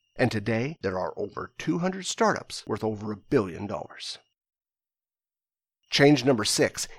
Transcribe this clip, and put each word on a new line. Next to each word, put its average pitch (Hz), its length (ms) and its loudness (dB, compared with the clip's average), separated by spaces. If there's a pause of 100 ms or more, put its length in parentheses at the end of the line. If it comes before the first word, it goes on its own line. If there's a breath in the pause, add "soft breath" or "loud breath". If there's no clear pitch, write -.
(180)
And 127 120 4
today, 113 520 -2
there 92 180 -2
are 87 180 -4
over - 400 -8
two 170 220 -2
hundred 185 260 -4
startups - 640 0
worth 107 160 -4
over 107 300 -4
a 104 40 -10
billion 101 480 0
dollars. - 520 -10 (1700)
Change 143 360 6
number 123 180 4
six - 540 0